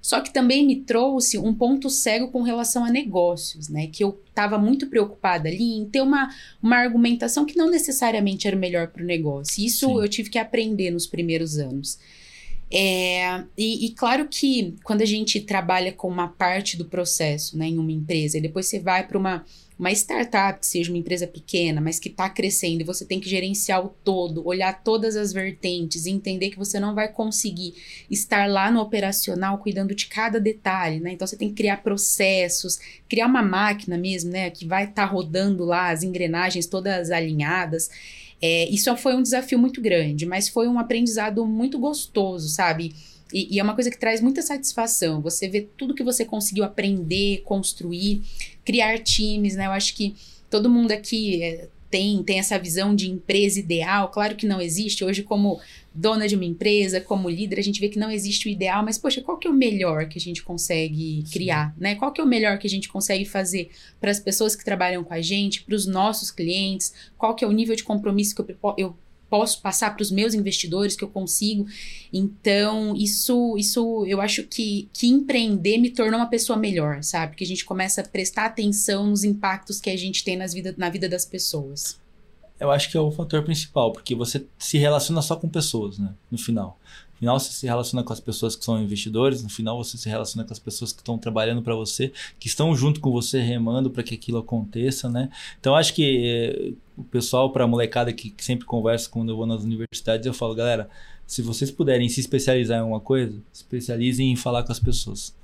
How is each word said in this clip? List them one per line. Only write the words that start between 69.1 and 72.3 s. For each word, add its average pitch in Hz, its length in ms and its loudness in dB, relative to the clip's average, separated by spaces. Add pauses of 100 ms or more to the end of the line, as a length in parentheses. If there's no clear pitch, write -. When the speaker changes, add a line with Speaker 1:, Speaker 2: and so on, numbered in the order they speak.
Speaker 1:
posso 214 320 2
passar 208 340 0
pros 208 160 -2
meus 214 220 2
investidores, 196 600 0
que - 80 -6
eu 196 60 -8
consigo? 202 560 -2 (480)
Então, 208 800 0